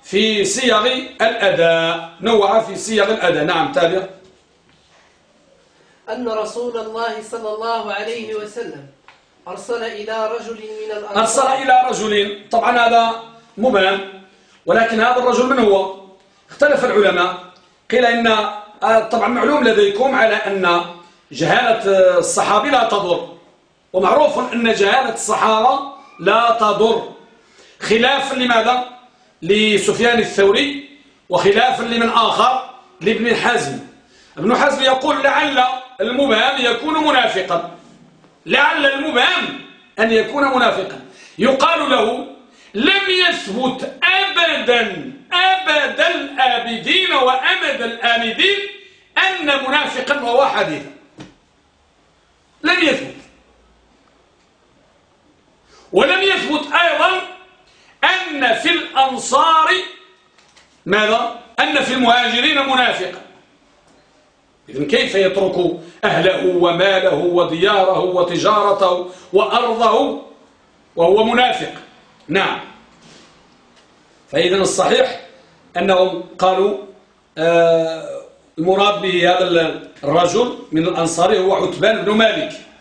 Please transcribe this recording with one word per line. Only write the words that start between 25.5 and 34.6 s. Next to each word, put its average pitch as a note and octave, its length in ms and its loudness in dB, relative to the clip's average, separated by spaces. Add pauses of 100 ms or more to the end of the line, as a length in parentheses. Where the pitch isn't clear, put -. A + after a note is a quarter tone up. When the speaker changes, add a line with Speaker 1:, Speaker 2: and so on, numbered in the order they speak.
Speaker 1:
لا A3+ 400 2
تضر، G#3+ 520 0 (680)
خلافًا B3+ 560 0
لماذا؟ B3 560 0 (500)
لسفيان G#3+ 760 2
الثوري، G#3 680 0 (400)
وخلافًا G3+ 540 2
لمن A#3 260 -2
آخر؟ A3+ 600 0 (320)
لابن G#3+ 340 0
حزم. F3 440 -2 (580)
ابن G#3 180 0
حزم C4+ 280 0